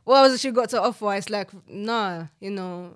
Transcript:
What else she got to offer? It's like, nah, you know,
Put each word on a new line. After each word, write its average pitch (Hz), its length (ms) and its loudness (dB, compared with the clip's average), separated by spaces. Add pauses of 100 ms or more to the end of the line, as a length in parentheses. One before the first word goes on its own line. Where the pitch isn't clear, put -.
What 269 260 8
else 247 100 -2
she 269 120 -4
got 233 180 0
to 233 120 -2
offer? 208 340 -2
It's 196 140 -6
like, 202 200 -6 (180)
nah, 202 600 -6 (120)
you 196 120 -10
know, 180 440 -10